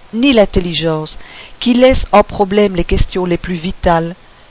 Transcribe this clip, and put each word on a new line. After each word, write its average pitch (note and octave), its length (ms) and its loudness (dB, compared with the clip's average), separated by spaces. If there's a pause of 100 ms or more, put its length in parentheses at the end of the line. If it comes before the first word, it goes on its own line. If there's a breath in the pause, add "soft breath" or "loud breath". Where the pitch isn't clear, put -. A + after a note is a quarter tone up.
(140)
ni B3 200 0
l'intelligence, E3 840 -2 (420 loud breath)
qui A#3+ 140 0
laissent B3+ 380 4
en G3+ 100 6
problème G#3 540 0
les F3 80 0
questions - 420 0
les F3 120 0
plus F3+ 180 -8
vitales, E3+ 600 -2 (360 soft breath)